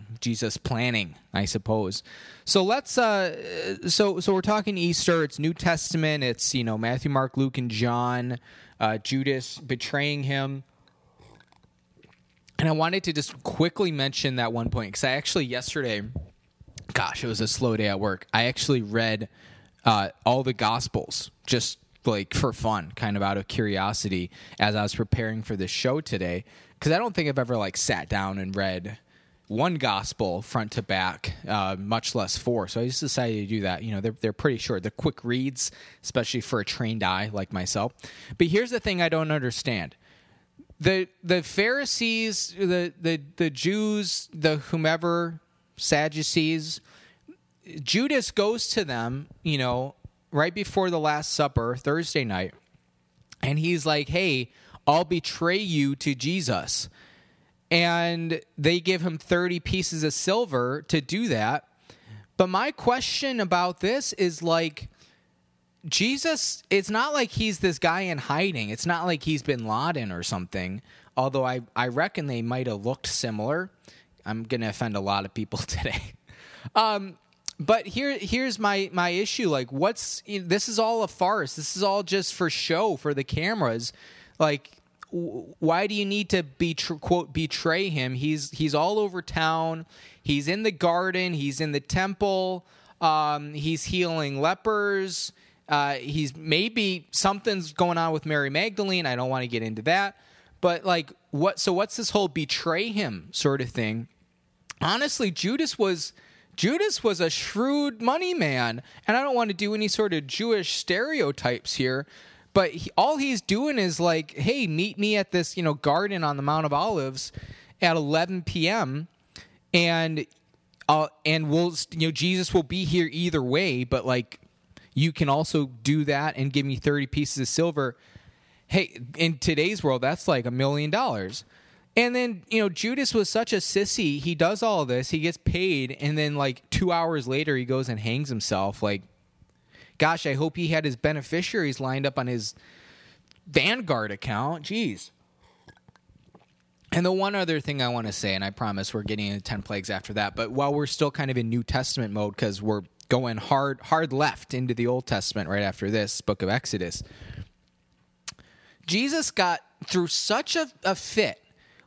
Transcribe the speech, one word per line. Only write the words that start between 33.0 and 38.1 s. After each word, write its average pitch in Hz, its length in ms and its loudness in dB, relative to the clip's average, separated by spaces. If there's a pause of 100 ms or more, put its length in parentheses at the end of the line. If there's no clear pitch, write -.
to 98 40 -6
do 107 140 -2
that. 92 240 -2
You 110 80 -4
know, 98 80 -2
they're, 110 200 -2
they're 107 120 0
pretty 127 260 0
short. 95 240 -4
They're 107 80 -4
quick - 320 -4
reads, 127 480 -2 (320)
especially 120 380 -2
for 117 180 -2
a 101 60 0
trained 110 400 -2
eye 95 280 0
like 98 200 -6
myself. 101 400 -2 (460)